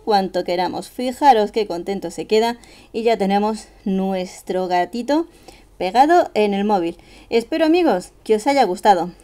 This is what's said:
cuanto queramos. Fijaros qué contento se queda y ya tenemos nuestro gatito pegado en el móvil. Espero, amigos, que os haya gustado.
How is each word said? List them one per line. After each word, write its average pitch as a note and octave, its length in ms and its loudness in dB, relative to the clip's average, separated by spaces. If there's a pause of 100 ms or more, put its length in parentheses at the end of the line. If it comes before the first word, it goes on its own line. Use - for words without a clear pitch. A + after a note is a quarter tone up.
cuanto F#3+ 400 0
queramos. F3+ 460 -4
Fijaros B3 600 2
qué G#3+ 140 -2
contento F3 440 -8
se - 160 -10
queda A3+ 320 0 (340)
y A3+ 100 -6
ya A3+ 140 0
tenemos G3+ 520 -2 (160)
nuestro F#3+ 840 -4
gatito A#3 580 -2 (520)
pegado C4+ 560 4
en G#3 180 0
el G3 120 -2
móvil. F3+ 340 -2 (320)
Espero, D#4 340 0
amigos, D#4 460 2 (140)
que G#3+ 100 0
os G#3+ 120 -2
haya C#4 180 4
gustado. F3+ 480 2 (120)